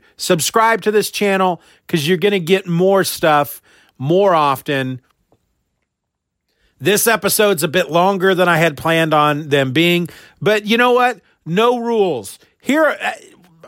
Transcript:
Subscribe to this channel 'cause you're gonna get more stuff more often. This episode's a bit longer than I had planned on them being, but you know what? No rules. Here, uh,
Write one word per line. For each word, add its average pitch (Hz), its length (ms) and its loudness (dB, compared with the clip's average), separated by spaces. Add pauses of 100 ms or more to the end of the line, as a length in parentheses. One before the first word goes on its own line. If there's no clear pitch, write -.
(180)
Subscribe 226 640 0
to 214 100 -2
this 208 180 0
channel 190 520 -2 (260)
'cause 151 200 -4
you're 185 100 0
gonna 202 220 0
get 190 280 -2
more 185 360 2
stuff 147 580 -2 (360)
more 175 380 2
often. 135 640 -2 (1800)
This 190 280 0
episode's 202 560 0
a 175 40 0
bit 156 220 -2
longer 185 460 2
than 180 120 2
I 175 100 4
had 160 200 0
planned 160 380 0
on 147 340 0
them 135 220 0
being, 170 380 0 (300)
but 208 280 -2
you 226 100 2
know 247 140 2
what? 247 300 0 (220)
No 226 360 0
rules. 196 580 -2 (240)
Here, 302 240 0
uh, - 260 -4 (560)